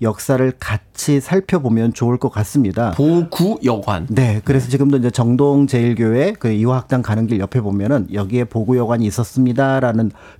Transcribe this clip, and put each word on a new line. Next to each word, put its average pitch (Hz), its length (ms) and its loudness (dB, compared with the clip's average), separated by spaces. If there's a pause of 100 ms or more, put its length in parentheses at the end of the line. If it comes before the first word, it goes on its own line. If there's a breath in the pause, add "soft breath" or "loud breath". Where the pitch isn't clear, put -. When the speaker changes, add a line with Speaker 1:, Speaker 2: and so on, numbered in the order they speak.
Speaker 1:
역사를 127 560 0
같이 - 600 -2
살펴보면 131 720 0
좋을 120 240 0
것 127 120 -2
같습니다. 107 640 0
Speaker 2:
보구여관. 151 1200 0
Speaker 1:
네, 110 340 2
그래서 127 240 0
지금도 139 280 2
이제 123 120 0
정동 139 560 2
제일교회 120 680 0
그 123 180 -2
이화학당 123 500 0
가는 107 240 -2
길 110 140 -2
옆에 98 220 -2
보면은 101 520 -2
여기에 104 300 -2
보구여관이 117 640 0
있었습니다라는 123 1040 0 (280 loud breath)